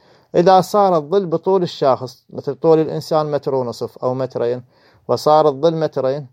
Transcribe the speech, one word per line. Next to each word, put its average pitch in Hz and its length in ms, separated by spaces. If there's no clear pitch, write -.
إذا 185 260
صار 190 360
الظل 165 300
بطول 180 360
الشاخص، 131 680
مثل 135 240
طول 160 240
الإنسان 156 520
متر 143 240
ونصف 120 440
أو 127 160
مترين، 127 480
وصار 151 400
الظل 151 280
مترين، 143 560